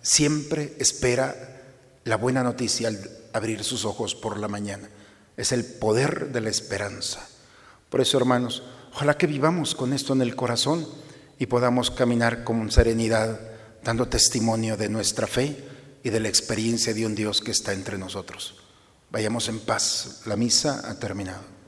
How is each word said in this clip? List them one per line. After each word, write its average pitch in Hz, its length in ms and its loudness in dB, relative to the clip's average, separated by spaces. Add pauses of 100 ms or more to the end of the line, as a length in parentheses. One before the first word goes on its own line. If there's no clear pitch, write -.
Siempre 151 760 2
espera 131 580 2 (680)
la 110 120 2
buena 127 280 2
noticia 117 440 0
al 107 120 -2 (340)
abrir 110 300 -2
sus 113 220 -2
ojos 107 280 -2
por 104 260 -6
la 104 80 -2
mañana. 101 420 -6 (460)
Es - 160 -2
el 120 140 0
poder 139 680 2
de 120 100 0
la 110 80 -2
esperanza. 101 800 -6 (640)
Por - 120 2
eso, 131 160 4
hermanos, 123 460 2 (280)
ojalá 143 260 2
que 180 100 4
vivamos 151 480 0
con 131 180 0
esto 139 200 0
en 131 80 4
el 120 140 0
corazón 139 520 0 (520)
y - 80 -2
podamos 123 420 4
caminar 120 540 2
con 113 280 -2
serenidad, 113 680 4 (440)
dando 117 240 0
testimonio 110 680 2
de 104 120 0
nuestra 107 360 0
fe 139 380 0 (400)
y 120 80 0
de 110 80 2
la 110 100 0
experiencia 113 640 -2
de 110 120 -2
un 107 100 -4
Dios 104 260 -2
que 117 100 -8
está 101 220 -2
entre 95 240 -8
nosotros. 95 580 -10 (540)
Vayamos 110 400 -2
en 110 100 -4
paz. - 680 -2
La 107 100 -2
misa 117 540 2
ha 107 100 -8
terminado. 95 580 -8 (100)